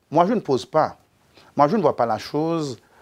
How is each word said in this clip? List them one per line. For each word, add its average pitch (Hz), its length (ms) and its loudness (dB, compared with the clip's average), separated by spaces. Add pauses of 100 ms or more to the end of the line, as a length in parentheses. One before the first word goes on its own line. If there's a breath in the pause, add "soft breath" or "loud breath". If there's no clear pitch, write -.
moi, 160 160 2
je 220 80 0
ne 214 60 0
pose 135 260 -2
pas, 143 320 -2 (580 soft breath)
moi, 143 120 4
je 175 80 0
ne 214 60 0
vois 139 140 2
pas 120 100 0
la 110 120 0
chose 156 600 -4 (240 soft breath)